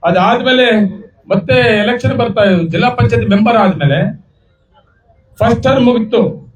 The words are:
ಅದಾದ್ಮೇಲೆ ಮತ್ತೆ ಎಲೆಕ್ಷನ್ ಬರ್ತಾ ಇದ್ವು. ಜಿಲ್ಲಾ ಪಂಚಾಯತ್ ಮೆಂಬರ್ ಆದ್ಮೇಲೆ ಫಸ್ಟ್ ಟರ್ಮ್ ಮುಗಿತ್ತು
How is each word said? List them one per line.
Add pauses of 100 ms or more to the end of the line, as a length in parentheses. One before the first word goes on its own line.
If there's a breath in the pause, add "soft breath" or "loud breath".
ಅದಾದ್ಮೇಲೆ (640)
ಮತ್ತೆ (260)
ಎಲೆಕ್ಷನ್
ಬರ್ತಾ
ಇದ್ವು. (100)
ಜಿಲ್ಲಾ (120)
ಪಂಚಾಯತ್
ಮೆಂಬರ್
ಆದ್ಮೇಲೆ (1400)
ಫಸ್ಟ್
ಟರ್ಮ್
ಮುಗಿತ್ತು (340)